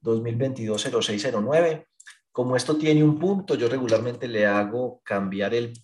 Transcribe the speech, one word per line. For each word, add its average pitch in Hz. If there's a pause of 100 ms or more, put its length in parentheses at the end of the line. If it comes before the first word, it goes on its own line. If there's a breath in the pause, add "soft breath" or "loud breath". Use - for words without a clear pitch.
dos 113
mil 117
veintidós 117
cero 117
seis 104
cero 117
nueve. 156 (440 loud breath)
Como 127
esto 151
tiene 151
un 151
punto, 185
yo 117
regularmente 120
le 107
hago 104
cambiar 98
el 117